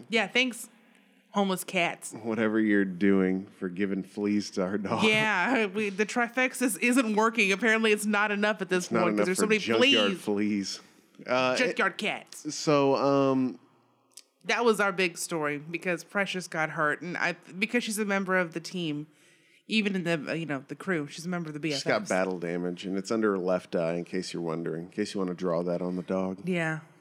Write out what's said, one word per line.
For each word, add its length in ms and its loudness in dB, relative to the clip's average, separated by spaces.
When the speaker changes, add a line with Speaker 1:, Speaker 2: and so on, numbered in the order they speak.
Speaker 1:
Yeah, 180 0
thanks, 400 -2
homeless 340 0
cats. 580 -4
Speaker 2:
Whatever 380 0
you're 240 4
doing 640 2
for 100 -4
giving 340 -2
fleas 500 -2
to 100 -2
our 160 0
dog. 260 -2
Speaker 1:
Yeah, 640 2
we, 240 -4
the 160 -2
trifexis 760 -2
isn't 340 2
working. 380 4
Apparently, 400 4
it's 140 0
not 240 2
enough 320 0
at 80 -8
this 140 2
Speaker 2:
It's 80 -8
not 100 4
Speaker 1:
point 100 2
'cause 60 0
Speaker 2:
enough 80 4
Speaker 1:
there's 120 0
so 60 2
Speaker 2:
for 40 2
Speaker 1:
many 120 4
Speaker 2:
junkyard 580 4
Speaker 1:
fleas. 600 -2
Speaker 2:
fleas. 480 -20
Uh, 300 2
Speaker 1:
Junkyard 360 0
Speaker 2:
it, 60 -16
Speaker 1:
cats. 560 -8
Speaker 2:
so, 420 4
um, 640 2
Speaker 1:
That 180 2
was 160 4
our 120 2
big 260 0
story 400 -2
because 460 -6
Precious 440 -4
got 220 -2
hurt, 320 0
and 160 -6
I, 180 0
because 260 0
she's 140 -6
a 60 0
member 340 0
of 160 0
the 60 -6
team, 460 -6
even 280 2
in 80 -2
the, 260 0
uh, 40 -2
you 120 -4
know, 220 -4
the 80 -10
crew, 320 -4
she's 180 -12
a 20 -8
member 200 -4
of 60 -10
the 60 -8
B 100 -2
F 80 -2
Fs. 40 -6
Speaker 2:
She's 100 -2
got 160 0
battle 300 0
damage, 460 -4
and 120 -4
it's 140 -4
under 220 2
her 60 0
left 360 -2
eye, 200 0
in 100 -4
case 280 -6
you're 100 -6
wondering, 420 -4
in 60 -16
case 240 -4
you 60 -6
wanna 140 -2
draw 300 0
that 180 -2
on 140 -2
the 80 -4
dog. 340 -2
Speaker 1:
Yeah, 300 -2